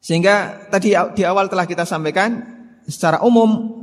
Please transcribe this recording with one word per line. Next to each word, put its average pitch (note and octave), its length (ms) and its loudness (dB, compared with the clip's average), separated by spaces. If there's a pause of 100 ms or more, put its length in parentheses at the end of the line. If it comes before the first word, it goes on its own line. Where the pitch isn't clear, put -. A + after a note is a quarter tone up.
Sehingga F3 640 0
tadi G3 240 2
di F3+ 320 0
awal G3 240 0
telah F#3 160 -2
kita E3+ 240 -4
sampaikan, F3+ 480 -2 (480)
secara D#3 400 -2
umum A3+ 580 2